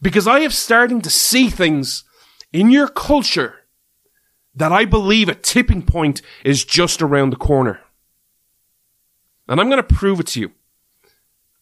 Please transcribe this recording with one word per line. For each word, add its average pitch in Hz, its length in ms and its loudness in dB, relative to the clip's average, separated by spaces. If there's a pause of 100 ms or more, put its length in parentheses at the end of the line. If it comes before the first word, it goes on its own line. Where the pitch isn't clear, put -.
Because 190 260 0
I 262 140 4
am 311 100 -2
starting 233 500 0
to - 100 -6
see 254 380 2
things 156 560 -2 (480)
in 196 180 4
your 277 180 4
culture 208 720 -4 (920)
that 156 160 -2
I 202 140 2
believe 208 440 2
a - 60 -2
tipping 233 480 -2
point 156 400 -2 (220)
is 135 200 0
just - 380 -2
around 139 280 0
the 127 60 -6
corner. 131 440 -2 (1700)
And 135 120 -2
I'm 226 80 0
gonna 269 140 0
prove 196 380 -2
it - 80 -6
to 117 120 -8
you. 98 120 -8 (1080)